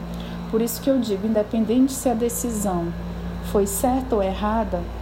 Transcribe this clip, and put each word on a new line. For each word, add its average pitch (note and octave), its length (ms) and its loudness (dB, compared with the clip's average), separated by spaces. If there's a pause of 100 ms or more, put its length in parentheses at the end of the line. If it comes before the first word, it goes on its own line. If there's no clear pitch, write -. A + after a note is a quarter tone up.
(520)
Por A3 100 2
isso A#3 200 -2
que - 80 0
eu C4+ 100 6
digo, G#3 260 0
independente A3 680 4
se - 140 -2
a A#3+ 60 2
decisão G#3 800 0 (580)
foi G3+ 140 4
certa B3+ 500 0
ou G3+ 60 2
errada, F#3+ 600 0 (200)